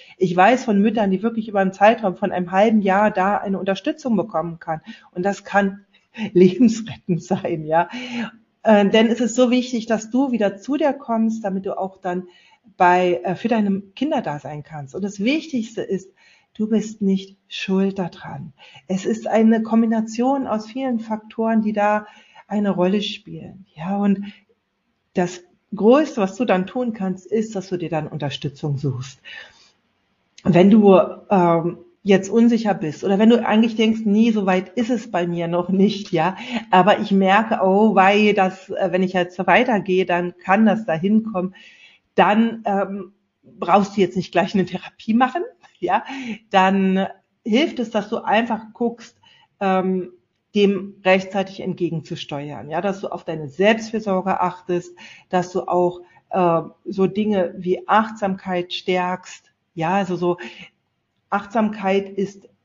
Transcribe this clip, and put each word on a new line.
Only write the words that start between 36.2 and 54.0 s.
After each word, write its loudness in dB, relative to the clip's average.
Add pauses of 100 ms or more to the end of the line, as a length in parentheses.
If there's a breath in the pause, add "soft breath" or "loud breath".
aber 4
ich -4
merke, 2
"Oh 4
wei, 4
das, -2
äh, -2
wenn 0
ich -2
jetzt -2
weitergehe, 2
dann -2
kann 2
das 2
dahin 0
kommen", -6 (600 loud breath)
dann, 2
ähm, -4 (300)
brauchst 0
du 2
jetzt 0
nicht -6
gleich 0
eine 2
Therapie -8
machen, 0 (380 soft breath)
ja, -2 (460 loud breath)
dann 4 (380)
hilft 0
es, -6
dass -4
du -6
einfach -2
guckst, -6 (400 soft breath)
ähm, 0 (420)
dem 2 (100)
rechtzeitig 0
entgegenzusteuern, -8
ja, -4
dass -4
du -8
auf -12
deine -8
Selbstfürsorge 0